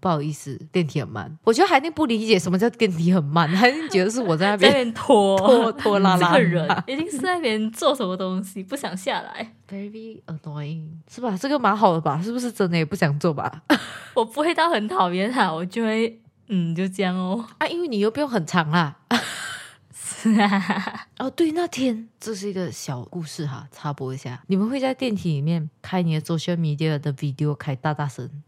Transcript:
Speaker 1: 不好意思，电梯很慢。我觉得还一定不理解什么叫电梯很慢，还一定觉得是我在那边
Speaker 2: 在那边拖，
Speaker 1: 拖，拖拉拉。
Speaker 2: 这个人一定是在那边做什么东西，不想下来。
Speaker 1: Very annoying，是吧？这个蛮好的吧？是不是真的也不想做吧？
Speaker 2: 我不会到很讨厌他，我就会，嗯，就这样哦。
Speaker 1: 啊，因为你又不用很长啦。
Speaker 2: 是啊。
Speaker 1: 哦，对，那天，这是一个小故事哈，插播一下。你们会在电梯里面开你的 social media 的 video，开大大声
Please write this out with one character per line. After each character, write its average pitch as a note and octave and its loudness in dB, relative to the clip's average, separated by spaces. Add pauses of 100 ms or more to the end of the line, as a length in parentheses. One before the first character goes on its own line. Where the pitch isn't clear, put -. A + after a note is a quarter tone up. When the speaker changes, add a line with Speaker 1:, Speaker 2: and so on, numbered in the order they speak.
Speaker 1:
不 F#3+ -2
好 D#3 0
意 D3+ -4
思， C#3 -10 (160)
电 F3 0
梯 C#3+ -4
很 G#2 -6
慢。 A2 -10
我 A3+ 6
觉 B3+ 4
得 G4 6
还 E4+ 4
一 C#4 6
定 D#4+ -6
不 D#4 0
理 A3+ 0
解 A3 4
什 F3+ -2
么 F#3 2
叫 A3+ 4
电 A3+ 2
梯 E3+ 2
很 F#3 4
慢， D3+ 2
还 F#3+ 6
一 C4 6
定 D#4 -6
觉 F#3 4
得 G#3 2
是 B3 -2
我 F3+ 2
在 F3+ 2
那 G#3 2
边 C4+ 6
Speaker 2:
在 C#4 4
那 B3 0
边 A3+ -4
拖， G3+ 4
Speaker 1:
拖， A#3 6
拖 G#3 2
拉 F#3+ 6
拉。 F3 4
Speaker 2:
这 - 4
个 F#3+ 8
人 F3 0
一 C4+ -4
定 E4 -4
是 D4 -8
在 F4+ 0
那 F4 -2
边 A3 -2
做 D4 2
什 A#3+ -2
么 F3+ -4
东 F#3 -4
西， F#3+ -12
不 F#3+ -10
想 F#3 -8
下 F#3+ -4
来。 - -14 (160)
Speaker 1:
Very G#3+ -14
annoying， D#3 -10 (240)
是 - -16
吧？ A3+ -2
这 C4+ -6
个 C#4+ 0
蛮 G#3+ 2
好 G#3 6
的 E3 2
吧？ D#3 -2
是 A3 -4
不 B3 -2
是 B3 -4
真 G3 0
的 E3+ 2
也 D#3+ 2
不 D3+ -6
想 D3 2
做 D#3+ 0
吧？ - -6 (520)
Speaker 2:
我 A3+ 2
不 A3+ -6
会 E4 2
到 E4 4
很 G#3+ 0
讨 F#3+ 2
厌 G3 -2
他， A3 2
我 E3 -4
就 A#3 -4
会， A3+ 0 (280)
嗯， E3+ 0
就 F#3 -2
这 F#3+ -4
样 F3+ 0
哦。 F#3+ -4 (140)
Speaker 1:
啊， D#4 0
因 E4+ -4
为 F4 -4
你 A#3+ -2
又 G#3 2
不 C4+ -4
用 D4+ 0
很 A3 -2
长 D#3+ 2
啦。 D#3+ 2 (960)
Speaker 2:
是 - 0
啊。 G3+ 0 (120)
Speaker 1:
哦， C4 -4
对， D#4+ 0
那 E4+ -2
天， A#3 -2 (100)
这 A3 -8
是 G3 -8
一 G3+ -6
个 F3+ -4
小 B2 -8
故 F3 -10
事 D3+ -8
哈， C3 -8
插 - -8
播 C3 -8
一 - -10
下。 B2+ -12
你 F#3+ 0
们 G#3 2
会 C4+ -2
在 C4 0
电 B3+ -2
梯 F3+ -2
里 C#3 -2
面 D#3+ 0 (140)
开 F#3 -2
你 E3 0
的 D#3 0
social E3+ -2
media D#3 0
的 D3 -4
video， D3 -2
开 C#3+ -6
大 D3+ -2
大 D3 -4
声 B2+ -10 (200)